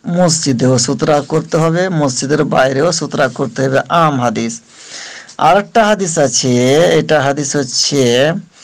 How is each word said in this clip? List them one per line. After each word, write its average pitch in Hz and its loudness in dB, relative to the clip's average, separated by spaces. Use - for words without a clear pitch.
মসজিদেও 143 0
সুতরা 147 0
করতে 160 -4
হবে, 165 0
মসজিদের 147 -2
বাইরেও 139 0
সুতরা 143 -2
করতে 131 -4
হবে, 135 0
আম 156 2
হাদিস। 117 -4
আরেকটা 202 2
হাদিস 190 0
আছে, 131 2
এটা 160 2
হাদিস 139 -2
হচ্ছে 135 0